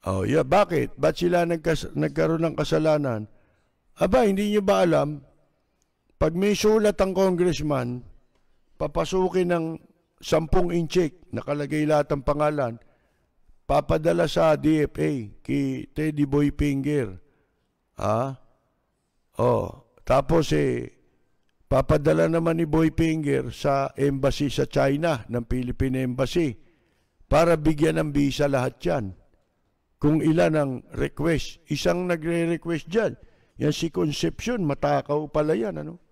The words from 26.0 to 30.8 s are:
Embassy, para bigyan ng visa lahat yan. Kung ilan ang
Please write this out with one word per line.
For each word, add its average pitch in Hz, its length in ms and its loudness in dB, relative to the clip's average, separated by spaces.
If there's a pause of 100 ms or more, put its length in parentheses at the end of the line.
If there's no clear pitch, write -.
Embassy, 131 480 -2 (720)
para 165 320 4
bigyan 156 400 2
ng 156 100 -2
visa 143 380 2
lahat 131 340 -2
yan. 160 220 0 (960)
Kung 147 220 4
ilan 160 320 4
ang 143 180 0 (220)